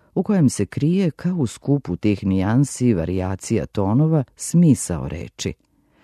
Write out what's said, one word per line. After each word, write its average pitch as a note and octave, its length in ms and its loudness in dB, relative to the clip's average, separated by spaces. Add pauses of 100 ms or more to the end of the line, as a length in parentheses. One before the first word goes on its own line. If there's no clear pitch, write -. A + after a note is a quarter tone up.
(140)
u F#3+ 80 0
kojem F3 260 2
se - 180 -2
krije, E3+ 440 0
kao F3+ 260 -6
u C#3+ 100 0
skupu C3+ 500 -4
tih G#2 300 0
nijansi A2 600 0
i A#2 60 4
varijacija F#2 720 -2
tonova, C3+ 580 0 (120)
smisao B2+ 720 2
reči. - 440 -8 (520)